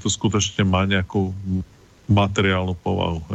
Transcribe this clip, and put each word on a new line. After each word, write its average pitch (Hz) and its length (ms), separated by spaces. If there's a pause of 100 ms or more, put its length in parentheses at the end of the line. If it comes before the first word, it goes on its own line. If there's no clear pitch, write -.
to - 80
skutočne 104 560
má 95 240
nejakú 95 480 (720)
materiálnu 98 720
povahu, 90 400 (140)